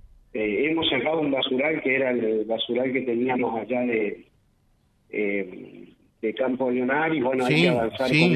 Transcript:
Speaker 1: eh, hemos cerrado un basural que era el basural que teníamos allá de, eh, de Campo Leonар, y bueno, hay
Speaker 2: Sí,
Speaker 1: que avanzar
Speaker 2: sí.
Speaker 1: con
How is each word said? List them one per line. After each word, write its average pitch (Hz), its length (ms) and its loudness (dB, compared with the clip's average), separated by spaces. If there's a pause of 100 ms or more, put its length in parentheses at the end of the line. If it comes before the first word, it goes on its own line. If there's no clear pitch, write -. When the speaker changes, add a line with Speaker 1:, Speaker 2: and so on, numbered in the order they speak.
(320)
Speaker 1:
eh, 107 360 0
hemos 160 200 0
cerrado 147 320 0
un 143 100 0
basural 131 520 0
que 131 120 0
era 131 160 2
el 110 360 0
basural 120 460 -2
que 131 100 0
teníamos 120 580 0
allá 120 220 -4
de, 110 440 -2 (840)
eh, 98 840 -6 (260)
de 110 140 -2
Campo 131 360 0
Leonар, 139 440 0
y 147 60 0
bueno, 127 260 0
hay 147 80 2
Speaker 2:
Sí, 160 80 6
Speaker 1:
que 180 60 6
avanzar 117 400 0
Speaker 2:
sí. 151 120 4
Speaker 1:
con 175 160 6